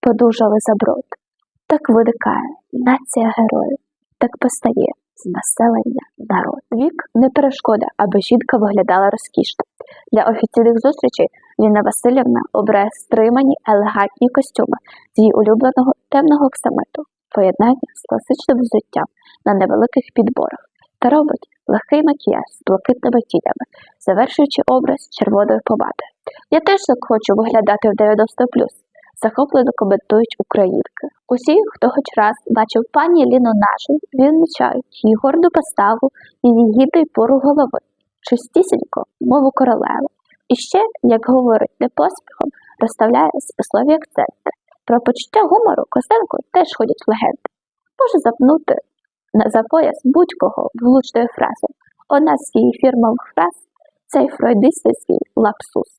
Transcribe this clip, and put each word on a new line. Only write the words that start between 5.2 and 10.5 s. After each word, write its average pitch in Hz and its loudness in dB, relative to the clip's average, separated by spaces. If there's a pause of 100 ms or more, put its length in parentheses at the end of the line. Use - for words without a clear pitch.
з - -20 (140)
населення 226 -2 (280)
народ. - -6 (180)
Вік 302 -2 (180)
не 247 4
перешкода, 269 0 (160)
аби 202 -2 (120)
жінка 240 0
виглядала 196 0
розкішно. - -6 (500)
Для 208 2 (100)
офіційних 233 2